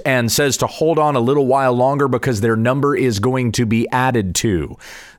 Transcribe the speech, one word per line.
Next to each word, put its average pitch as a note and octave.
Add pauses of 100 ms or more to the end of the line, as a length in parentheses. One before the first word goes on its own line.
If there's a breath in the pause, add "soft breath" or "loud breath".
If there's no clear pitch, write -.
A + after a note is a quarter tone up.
and B2+
says C3+
to B2+
hold D#3
on D3+
a B2
little C3+
while C3
longer C3+
because B2
their A2+
number C3+
is A#2+
going B2
to A#2+
be A2+
added B2
to. E2 (420 loud breath)